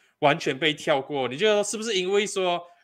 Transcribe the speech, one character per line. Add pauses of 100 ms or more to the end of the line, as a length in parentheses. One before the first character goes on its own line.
(200)
完
全
被
跳
过。
你
觉
得
是
不
是
因
为
说 (220)